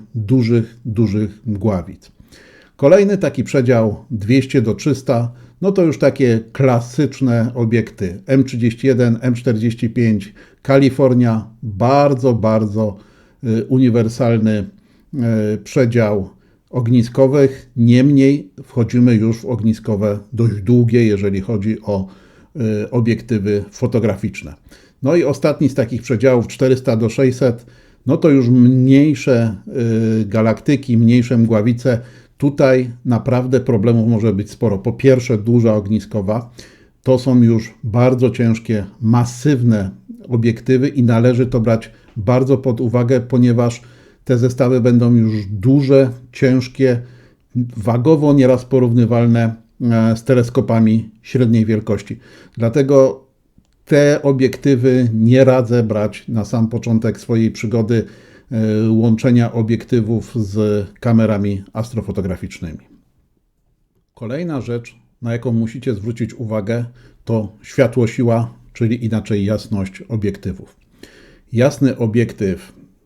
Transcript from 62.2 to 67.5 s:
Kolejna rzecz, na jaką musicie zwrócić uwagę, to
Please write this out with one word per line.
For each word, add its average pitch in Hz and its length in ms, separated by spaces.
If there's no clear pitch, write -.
Kolejna 143 460
rzecz, 120 380
na 117 100
jaką 117 200
musicie 117 420
zwrócić 110 400
uwagę, 110 500
to 110 280